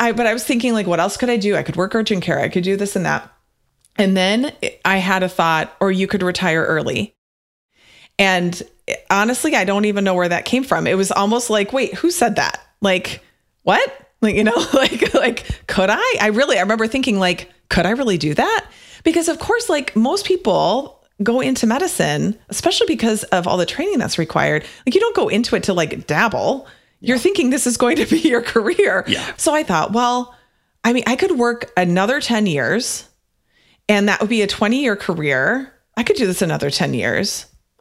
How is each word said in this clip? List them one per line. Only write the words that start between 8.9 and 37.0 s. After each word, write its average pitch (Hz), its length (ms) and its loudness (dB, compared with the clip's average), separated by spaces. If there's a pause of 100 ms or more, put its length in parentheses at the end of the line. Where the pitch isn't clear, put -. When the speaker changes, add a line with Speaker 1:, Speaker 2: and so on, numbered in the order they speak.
Speaker 1:
honestly, 240 460 2
I 202 80 2
don't 202 220 0
even 202 180 0
know 190 100 2
where 175 160 2
that 175 160 -2
came 262 180 0
from. 165 240 0
It 185 80 2
was 190 160 0
almost 220 380 0
like, 208 240 0
"Wait, 262 220 -2
who 349 160 0
said 233 240 0
that? - 240 -2 (220)
Like, 185 400 -2 (420)
what?" 494 280 2 (300)
Like, 214 140 2
you 208 80 2
know, - 120 2 (140)
<laughs> - 40 -2
like, - 400 2
like, - 540 -2
could 190 240 2
I? 453 300 0
I 208 60 4
really, 226 300 2
I 175 40 2
remember 220 260 0
thinking, 233 320 0
like, 180 320 -2 (180)
"Could 175 160 2
I 190 60 0
really 233 260 0
do 151 160 -2
that?" 381 320 0 (380)
Because 330 240 2
of 320 120 -2
course, 466 280 -2
like, 294 280 -2
most 294 300 0
people 220 760 0 (200)
go 233 200 0
into 262 260 0
medicine, 202 680 0 (120)
especially - 380 0
because 220 380 0
of 180 220 0
all 180 100 2
the 175 80 0
training 359 340 -4
that's - 180 -4
required, 151 460 0 (220)
like, 254 100 2
you 392 60 4
don't 466 140 0
go 294 120 2
into 233 280 0
it - 80 -2
to, 196 100 0
like, - 340 -2
dabble. 165 600 0 (340)
You're 247 160 0
Speaker 2:
Yeah. 226 60 0
Speaker 1:
thinking 349 260 2
this 277 180 0
is 240 100 0
going 240 200 2
to - 80 0
be 320 140 2
your 240 220 2
career. 233 680 0
Speaker 2:
Yeah. - 180 -2 (120)
Speaker 1:
So 302 160 0
I 302 100 2
thought, 175 280 0
"Well, 247 420 0 (500)
I 240 100 2
mean, 247 140 0
I 262 80 0
could 381 220 0
work 240 380 -2
another 185 460 2
ten 214 240 0
years, 165 600 -2 (840)
and 202 180 4
that 196 140 0
would 208 80 0
be 226 140 0
a 190 40 0
twenty-year 226 480 0
career. 156 800 -2 (240)
I 233 60 -2
could 403 120 0
do 262 120 0
this 185 140 -4
another 151 280 -2
ten 143 240 -2
years. 120 520 -2 (360)